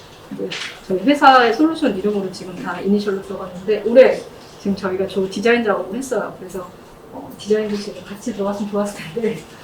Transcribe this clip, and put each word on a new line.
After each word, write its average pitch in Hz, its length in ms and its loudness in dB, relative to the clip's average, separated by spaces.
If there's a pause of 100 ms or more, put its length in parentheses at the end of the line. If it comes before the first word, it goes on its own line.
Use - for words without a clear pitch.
(340)
이제 196 140 -8 (380)
저희 190 140 0
회사의 262 520 6
솔루션 302 460 2
이름으로 196 340 0
지금 185 240 -12
다 185 240 -8
이니셜로 202 420 0
들어갔는데 - 640 -4
올해 233 320 8 (420)
지금 196 160 -2
저희가 190 320 -2
조 190 200 -2
디자인 233 360 2
작업을 190 340 0
했어요. 214 400 -4
그래서, 180 300 -12 (440)
어, - 240 -14
디자인도 208 400 -2
지금 - 280 -10
같이 208 280 -10
들어갔으면 202 380 -4
좋았을 202 300 -4 (140)
텐데 226 220 -2 (280)